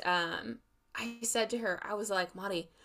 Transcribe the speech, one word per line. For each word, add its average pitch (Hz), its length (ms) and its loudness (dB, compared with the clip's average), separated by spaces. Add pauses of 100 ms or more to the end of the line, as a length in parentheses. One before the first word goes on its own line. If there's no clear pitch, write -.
um, 175 540 2 (360)
I 233 260 -4
said 226 300 2
to 240 80 2
her, 190 240 0
I 202 100 -4
was 208 160 -2
like, 185 260 0
"Maudie, 185 340 -2 (160)